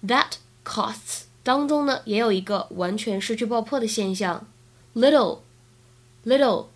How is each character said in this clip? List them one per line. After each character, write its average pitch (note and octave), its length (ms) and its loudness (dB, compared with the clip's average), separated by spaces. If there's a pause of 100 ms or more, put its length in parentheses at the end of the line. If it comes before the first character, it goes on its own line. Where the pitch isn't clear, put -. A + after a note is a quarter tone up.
That B3 300 0 (280)
costs - 580 -6 (200)
当 C#4 240 2
中 D4 180 2
呢， C4+ 200 0
也 G#3 120 0
有 A3+ 140 2
一 F#3+ 100 0
个 G3+ 300 -4
完 F3+ 260 -4
全 G#3 240 -4
失 A3+ 140 -4
去 A#3 100 -2
爆 A3+ 160 -2
破 B3+ 180 -4
的 A3+ 80 -2
现 G3 280 -2
象， F#3 320 -4 (480)
little, B3+ 460 4 (840)
little。 B3 500 2